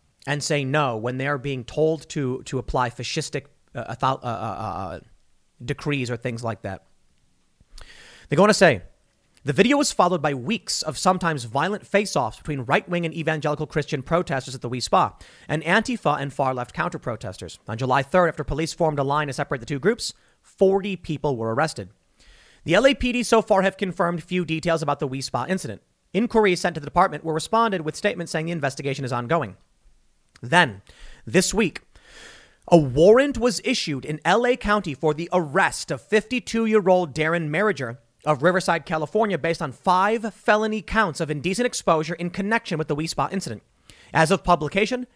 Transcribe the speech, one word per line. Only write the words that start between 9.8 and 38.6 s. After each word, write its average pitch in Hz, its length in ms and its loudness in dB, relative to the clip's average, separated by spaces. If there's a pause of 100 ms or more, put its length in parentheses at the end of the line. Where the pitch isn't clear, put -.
followed 175 320 2
by 147 100 0
weeks 139 500 -6
of 156 140 -8
sometimes 175 460 0
violent 143 420 -2
face-offs 175 540 0
between 143 220 -8
right-wing 170 440 -2
and 160 80 -4
evangelical 151 540 -2
Christian 143 380 -4
protesters 165 500 -2
at 127 60 -12
the 131 80 -6
Wi 123 100 -4
Spa 131 340 2 (360)
and 151 160 -2
Antifa 180 560 0
and 139 120 -6
far-left 131 400 -2
counter-protesters. 117 920 -8
On 107 100 -8
July 127 280 2
third, 180 240 4
after 151 160 -6
police 151 280 -4
formed 151 280 0
a 135 40 0
line 147 220 0
to 139 60 -6
separate 143 260 -4
the 113 80 -16
two 143 140 -6
groups, 214 340 0 (260)
forty 196 540 2
people 151 420 -4
were 113 160 -4
arrested." 117 380 -2 (760)
The 151 80 2
L 226 120 8
A 277 80 6
P 247 180 -2
D 247 100 0
so 220 200 4
far 196 180 4
have 190 160 2
confirmed 175 460 -2
few 180 240 -2
details 160 340 0
about 143 180 -2
the 151 80 -4
Wi 135 140 -6
Spa 131 240 -4
incident. 147 380 -6 (320)
Inquiries 208 480 2
sent 180 140 0
to 156 40 -10
the 143 60 -12
department 165 360 2
were 160 120 -4
responded 202 480 0
with 151 120 -4
statements 180 380 -4
saying 160 140 -2
the 170 60 -4
investigation 139 520 -4
is 123 80 -4
ongoing. 120 460 -2 (800)
Then, 123 400 2 (460)
this 160 260 2
week, 202 300 0 (840)
a 175 100 8
warrant 185 580 6
was 226 280 0
issued 170 420 -4
in 151 180 -6
L 208 220 4
A 247 100 2
County 208 380 -2
for 151 180 0
the 160 180 -6
arrest 165 600 0
of 143 100 -6
fifty-two-year-old 214 1120 2
Darren 156 360 0
Marager 147 480 -2 (260)
of 147 180 0
Riverside, 175 440 2